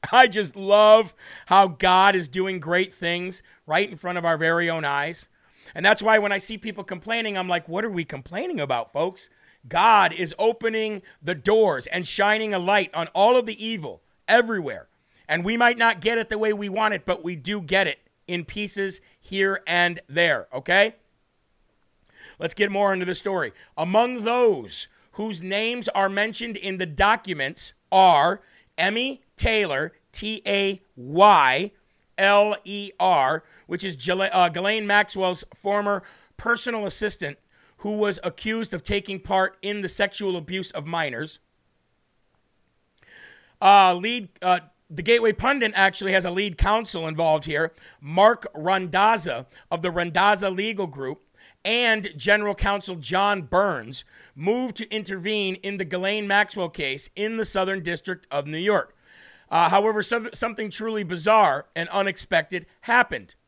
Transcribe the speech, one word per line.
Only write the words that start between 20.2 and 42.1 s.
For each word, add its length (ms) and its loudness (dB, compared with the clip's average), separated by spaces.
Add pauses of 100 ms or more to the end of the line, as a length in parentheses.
okay? 440 0 (1400)
Let's 160 -6
get 160 0
more 240 2
into 100 -4
the 100 -4
story. 380 -4 (240)
Among 480 0
those 640 0 (240)
whose 300 -8
names 480 -4
are 180 0
mentioned 480 -4
in 220 -8
the 80 -4
documents 880 -2 (180)
are 480 6 (380)
Emmy 420 -2 (160)
Taylor, 560 0 (180)
T 360 -6
A 340 0 (160)
Y 720 4 (460)
L 480 4
E 340 -10
R, 460 2 (220)
which 180 -8
is 100 -6
Ghislaine, 380 -2
uh, 160 4
Ghislaine 380 -2
Maxwell's 580 0 (100)
former 480 -2 (360)
personal 480 -4
assistant, 500 -4 (420)
who 140 -6
was 320 0
accused 480 -6
of 100 -8
taking 380 -4
part 400 0
in 220 -6
the 60 -6
sexual 460 -4
abuse 360 -8
of 160 -10
minors. 540 -6 (2250)